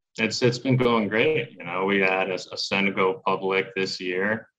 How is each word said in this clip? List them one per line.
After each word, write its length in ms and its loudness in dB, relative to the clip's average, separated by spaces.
it's, 240 -2
it's 180 2
been 180 2
going 320 2
great. 420 0
You 140 -18
know, 200 -2
we 140 4
had 300 0
a, 60 -2
a 200 -10
Senego 680 0
public 520 0
this 240 -2
year 480 -2